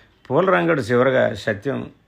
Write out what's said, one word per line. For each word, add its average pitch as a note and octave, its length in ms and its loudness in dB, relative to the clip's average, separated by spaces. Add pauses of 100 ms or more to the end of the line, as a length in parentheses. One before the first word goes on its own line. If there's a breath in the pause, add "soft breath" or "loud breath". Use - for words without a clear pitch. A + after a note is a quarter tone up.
(320 soft breath)
పూలరంగడు E3+ 500 2
చివరగా A#2+ 520 2
సత్యం A#2 560 -6 (180)